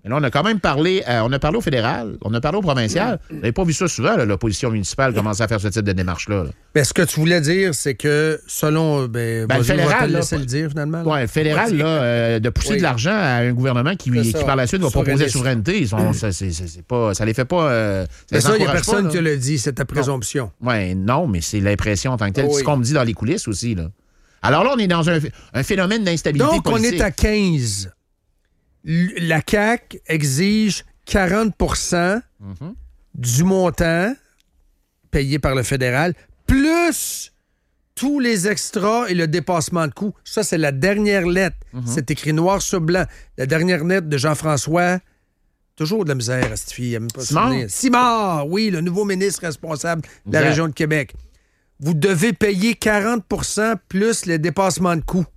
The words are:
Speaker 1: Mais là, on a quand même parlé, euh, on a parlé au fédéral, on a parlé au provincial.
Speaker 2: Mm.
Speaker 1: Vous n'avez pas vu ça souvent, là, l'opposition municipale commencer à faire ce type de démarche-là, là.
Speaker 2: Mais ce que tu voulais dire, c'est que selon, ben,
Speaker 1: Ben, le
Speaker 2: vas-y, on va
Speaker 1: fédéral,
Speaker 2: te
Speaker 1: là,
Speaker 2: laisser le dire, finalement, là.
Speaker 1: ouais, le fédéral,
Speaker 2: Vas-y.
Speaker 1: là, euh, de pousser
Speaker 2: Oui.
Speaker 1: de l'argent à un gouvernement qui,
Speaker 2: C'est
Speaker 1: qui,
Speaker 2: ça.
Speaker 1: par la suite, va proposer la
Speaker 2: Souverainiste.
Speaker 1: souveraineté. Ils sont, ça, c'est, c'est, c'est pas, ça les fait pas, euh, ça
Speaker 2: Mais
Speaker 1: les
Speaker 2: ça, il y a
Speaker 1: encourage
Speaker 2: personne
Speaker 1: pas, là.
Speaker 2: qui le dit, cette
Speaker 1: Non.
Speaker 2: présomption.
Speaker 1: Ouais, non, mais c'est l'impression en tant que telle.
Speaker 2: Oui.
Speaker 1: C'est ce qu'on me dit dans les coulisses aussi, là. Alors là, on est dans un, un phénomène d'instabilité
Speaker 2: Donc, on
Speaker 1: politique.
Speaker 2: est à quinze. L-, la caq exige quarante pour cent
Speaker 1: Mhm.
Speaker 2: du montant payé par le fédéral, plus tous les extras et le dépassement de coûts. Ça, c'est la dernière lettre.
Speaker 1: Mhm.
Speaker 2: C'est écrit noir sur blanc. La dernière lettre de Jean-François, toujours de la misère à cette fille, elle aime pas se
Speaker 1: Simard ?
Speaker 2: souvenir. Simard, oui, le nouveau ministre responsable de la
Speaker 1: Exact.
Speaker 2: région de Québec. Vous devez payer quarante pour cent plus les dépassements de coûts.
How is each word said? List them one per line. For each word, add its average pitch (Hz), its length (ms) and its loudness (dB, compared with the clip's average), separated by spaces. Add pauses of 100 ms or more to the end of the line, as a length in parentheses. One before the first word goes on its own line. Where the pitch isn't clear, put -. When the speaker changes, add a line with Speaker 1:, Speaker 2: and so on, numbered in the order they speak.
Speaker 1:
Mais - 60 -12
là, 139 100 -2
on 151 40 0
a 131 80 0
quand 143 140 0
même 214 160 2
parlé, 170 460 2
euh, 120 160 0
on 117 80 0
a 139 80 0
parlé 156 200 0
au - 20 0
fédéral, 127 640 -2
on 107 100 -4
a 117 80 -2
parlé 151 160 -2
au 208 60 0
provincial. 156 540 0
Speaker 2:
Mm. - 180 -14
Speaker 1:
Vous - 60 -12
n'avez 110 120 -2
pas 190 120 0
vu 165 100 2
ça 185 120 -2
souvent, 165 300 0
là, 143 80 2
l'opposition 104 460 0
municipale 113 420 0
commencer 107 300 0
à 110 60 0
faire 110 120 -2
ce 104 80 -2
type 104 160 -2
de 101 80 0
démarche-là, 90 520 -2
là. 69 60 -6 (240)
Speaker 2:
Mais 147 100 4
ce - 100 -2
que 190 80 4
tu 151 180 0
voulais 170 220 4
dire, 175 320 0
c'est 131 220 -4
que 151 500 0
selon, 156 600 0
ben, 113 380 -2
Speaker 1:
Ben, 131 120 2
le 139 40 4
Speaker 2:
vas-y, 120 100 2
on 190 40 4
va - 60 2
Speaker 1:
fédéral, 220 260 4
Speaker 2:
te - 60 0
Speaker 1:
là, - 60 2
Speaker 2:
laisser 160 180 -2
le 135 80 -4
dire, 147 240 -2
finalement, 156 320 -4
là. 165 40 -2
Speaker 1:
ouais, 151 140 2
le 120 60 0
fédéral, 156 420 0
Speaker 2:
Vas-y. 202 80 2
Speaker 1:
là, 147 100 2
euh, 120 520 2
de 110 100 0
pousser - 220 0
Speaker 2:
Oui. - 80 2
Speaker 1:
de - 40 2
l'argent 131 300 0
à 147 300 2
un 123 100 2
gouvernement 127 420 0
qui, 135 160 -4
Speaker 2:
C'est 120 120 2
Speaker 1:
qui, 113 100 2
Speaker 2:
ça. 147 120 0
Speaker 1:
par 135 120 2
la 131 100 2
suite, 190 140 0
va 170 80 2
proposer 139 360 2
la 139 40 2
Speaker 2:
Souverainiste. 123 380 0
Speaker 1:
souveraineté. 196 140 0
Ils 131 80 0
sont, 101 260 0
ça, 110 180 -2
c'est, 92 180 -4
c'est, 85 180 -6
c'est 82 140 -16
pas, 117 300 0
ça 107 140 -2
les 110 80 0
fait 131 100 0
pas, 160 260 0
euh, 104 360 0
ça - 40 -10 (220)
Speaker 2:
Mais 151 60 2
Speaker 1:
les - 20 4
Speaker 2:
ça, - 80 2
il - 40 4
y - 20 4
a - 20 4 (140)
Speaker 1:
encourage - 60 2
Speaker 2:
personne 202 320 2
Speaker 1:
pas, - 40 -
là. 180 60 0
Speaker 2:
qui - 40 0
le 156 140 2
dit, 139 220 0
cette 127 220 -4
Speaker 1:
Non. - 40 0
Speaker 2:
présomption. 131 680 -4 (120)
Speaker 1:
Ouais, 104 320 0
non, 120 320 0
mais 90 160 0
c'est 107 180 -4
l'impression 101 520 0
en 127 40 -2
tant 104 120 -2
que 98 80 -4
telle. 135 100 2
Speaker 2:
Oui. 147 80 2
Speaker 1:
C'est 143 60 2
ce 135 40 -2
qu'on 147 140 2
me 123 60 0
dit 127 100 0
dans 135 100 2
les 117 80 0
coulisses 120 360 -4
aussi, 117 260 -4
là. 85 160 -4 (500)
Alors 147 240 4
là, 254 100 2
on 254 40 0
est 208 80 0
dans 170 240 2
un, 165 80 2 (340)
un 135 100 -2
phénomène 196 420 0
d'instabilité 170 460 2
Speaker 2:
Donc, 330 160 0
on - 40 2
Speaker 1:
politique. 226 300 2
Speaker 2:
est - 20 4
à 208 80 2
quinze. 147 800 0 (960)
L-, 170 260 0 (160)
la 160 140 2
caq - 640 0
exige 165 800 0 (180)
quarante 202 500 0
pour - 220 0
cent 180 420 0 (220)
Speaker 1:
Mhm. 101 320 -14 (420)
Speaker 2:
du 123 300 0
montant 185 720 2 (960)
payé 139 280 0
par 135 160 0
le 131 80 0
fédéral, 135 520 0 (320)
plus 320 840 2 (640)
tous 285 260 -2
les 220 280 0
extras 214 600 0
et 185 60 0
le 170 140 2
dépassement 170 580 0
de 139 60 -6
coûts. 202 220 -6 (100)
Ça, - 180 -4
c'est 190 140 -2
la 151 160 0
dernière 196 540 2
lettre. 175 320 0 (160)
Speaker 1:
Mhm. 127 100 -6
Speaker 2:
C'est 117 260 -4
écrit 156 220 -2
noir 175 300 2
sur - 180 -2
blanc. 170 240 2 (320)
La 131 80 -4
dernière 160 400 0
lettre 180 240 0
de 147 80 0
Jean-François, 156 840 0 (760)
toujours 185 280 -2
de 156 40 -2
la 139 60 0
misère 123 360 -2
à 110 60 -8
cette - 160 -10
fille, 120 220 -6
elle 110 80 -6
aime 117 100 -6
pas 135 80 -14
se 127 60 -8
Speaker 1:
Simard ? 165 220 2
Speaker 2:
souvenir. 135 220 0
Simard, 226 760 2
oui, 208 220 0
le 170 100 -2
nouveau 180 240 -2
ministre 190 380 -2
responsable 165 580 -6 (240)
de 104 80 -6
la 156 60 2
Speaker 1:
Exact. 156 100 4
Speaker 2:
région 160 200 2
de 151 40 -6
Québec. 151 400 -2 (680)
Vous 147 120 -2
devez 185 400 2
payer 202 440 0
quarante 214 500 0
pour 165 180 -4
cent 220 300 0 (160)
plus 208 340 0
les 165 140 0
dépassements 175 580 0
de 151 60 -4
coûts. 180 240 -2 (100)